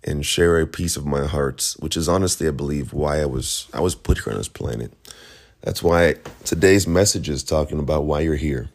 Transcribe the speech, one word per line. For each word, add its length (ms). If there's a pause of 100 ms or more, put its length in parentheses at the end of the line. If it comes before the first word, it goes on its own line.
and 160
share 360
a 80
piece 280
of 100
my 200
heart, 540
which 180
is 100
honestly, 400
I 40
believe, 420
why 260
I 60
was, 480
I 80
was 140
put 240
here 140
on 40
this 100
planet. 460 (680)
That's 200
why 360 (260)
today's 420
message 420
is 160
talking 360
about 260
why 140
you're 160
here. 400